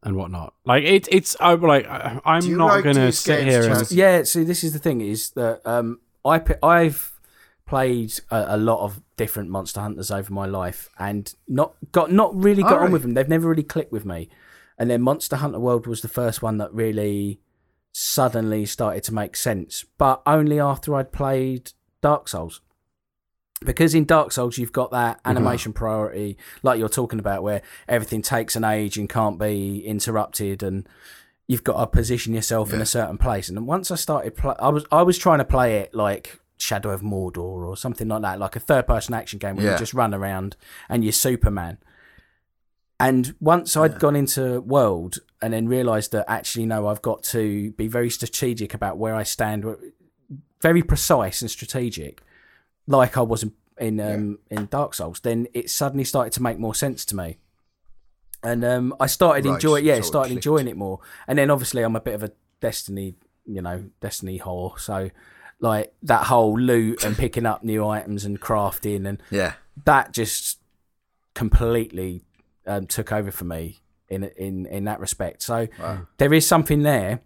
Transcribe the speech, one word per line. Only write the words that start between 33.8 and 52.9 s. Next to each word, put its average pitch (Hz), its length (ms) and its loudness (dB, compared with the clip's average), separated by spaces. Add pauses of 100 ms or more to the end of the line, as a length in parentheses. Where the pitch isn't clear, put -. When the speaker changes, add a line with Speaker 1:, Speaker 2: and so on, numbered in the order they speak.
Speaker 3:
I - 20 -4
started, 147 420 -4
pl-, 135 220 -2
I 123 100 2
was, 147 220 0
I 156 120 6
was 180 140 4
trying 170 220 4
to 170 60 2
play 123 340 2
it - 160 -6
like 104 460 -2 (180)
Shadow 104 320 -4
of 95 120 -4
Mordor 95 360 -4
or 90 380 -8
something 117 320 -6
like 107 140 -2
that, 95 180 -2
like 98 160 -4
a 117 40 -6
third-person 123 540 2
action 110 240 -8
game 98 180 -6
where 101 100 0
Speaker 2:
Yeah. 98 60 2
Speaker 3:
you 87 60 0
just 113 160 -6
run 117 200 2
around 98 420 -6 (320)
and 113 160 0
you're 104 80 0
Superman. 101 680 0 (1200)
And 131 420 2
once 165 360 2
I'd 156 160 4
Speaker 2:
Yeah. - 60 -14
Speaker 3:
gone 147 180 4
into 131 440 0
World 101 580 0 (220)
and 113 120 -4
then 113 160 -2
realised 120 440 0
that 107 160 0
actually, 113 380 -4
no, 110 220 -2
I've 104 140 -4
got - 220 -4
to 107 480 -2
be 110 160 -6
very 120 220 0
strategic 117 640 -4
about 98 220 -6
where 110 180 -4
I 107 100 -2
stand, 107 380 -4
w-, 110 300 -10 (680)
very 165 220 4
precise 143 600 0
and 117 80 -6
strategic, 113 720 -8 (640)
like 135 300 4